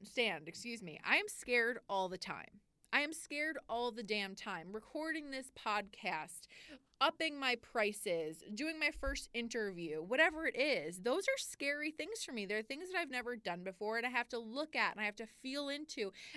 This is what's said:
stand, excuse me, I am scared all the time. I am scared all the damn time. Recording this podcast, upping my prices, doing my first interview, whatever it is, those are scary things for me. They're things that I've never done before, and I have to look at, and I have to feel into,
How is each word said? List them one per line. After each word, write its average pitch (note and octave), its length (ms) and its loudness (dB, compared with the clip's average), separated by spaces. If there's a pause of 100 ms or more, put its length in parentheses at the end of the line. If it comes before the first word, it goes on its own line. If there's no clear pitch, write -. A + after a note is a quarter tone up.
stand, F3+ 440 2
excuse A3+ 360 -8
me, E3+ 220 -8
I A#3 120 6
am G#4 120 4
scared A#3+ 500 4 (100)
all F#3+ 220 2
the F#3 80 -4
time. - 420 -8 (320)
I B3+ 80 8
am D4+ 140 2
scared D4+ 420 -2 (100)
all A#3+ 240 0
the A3+ 120 -6
damn G3 320 0
time. F3+ 380 -6
Recording D4+ 580 -4
this C4+ 280 -6
podcast, G3 880 -2 (540)
upping D4 400 4
my B3+ 160 4
prices, G3 880 0 (100)
doing D#4 240 -2
my D4+ 120 4 (100)
first C#4 340 -2
interview, G3 680 -2
whatever D#4 440 4
it C4 100 0
is, F#3+ 440 2
those C4 240 2
are C5+ 140 2
scary D4 520 -2
things D#4+ 320 -6
for - 80 -8
me. A3 160 -2
They're G#3 160 0
things D4 300 -6
that F#4 60 0
I've E4+ 120 0
never B3 240 -2
done F3+ 300 -2
before, G#3 320 0
and A#3 100 2
I B3 40 0
have A#3+ 180 2
to B3 100 -2
look B3+ 380 -4
at, A3 160 4
and - 80 -6
I G#3 60 2
have G#3 100 -2
to A3+ 100 -6
feel C#4 440 -4
into, C#4 420 -4 (240)